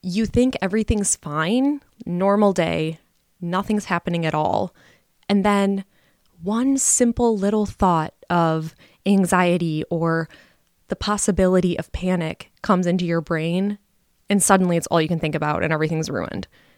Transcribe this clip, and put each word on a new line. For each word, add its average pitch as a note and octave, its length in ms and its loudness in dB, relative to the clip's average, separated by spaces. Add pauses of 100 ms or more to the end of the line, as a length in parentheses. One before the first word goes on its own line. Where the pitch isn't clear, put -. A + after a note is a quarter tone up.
you G3 240 -2
think B3 340 2
everything's G#3 560 -2
fine, A3+ 640 0 (240)
normal G3 480 2
day, E3 460 -2 (420)
nothing's F#3+ 460 -2
happening F3 400 -2
at D3+ 80 -2
all. G#2 400 -2 (540)
And G3 160 2
then G3 400 2 (580)
one B3 360 0
simple A#3 580 2
little G3+ 300 0
thought E3+ 480 0 (160)
of D#3+ 440 0 (320)
anxiety F3 840 2
or E3 380 0 (600)
the - 80 -6
possibility F#3 840 2
of - 140 -10
panic F3+ 580 -4 (120)
comes F3+ 240 0
into F3 180 0
your E3+ 160 -2
brain, F3 580 -4 (500)
and G3+ 140 2
suddenly F#3 340 4
it's D#3+ 120 -2
all E3 120 2
you D#3 80 0
can E3+ 100 -2
think D3+ 160 -4
about D3+ 280 -2
and D#3+ 100 -2
everything's D#3 380 -2
ruined. - 380 -6 (300)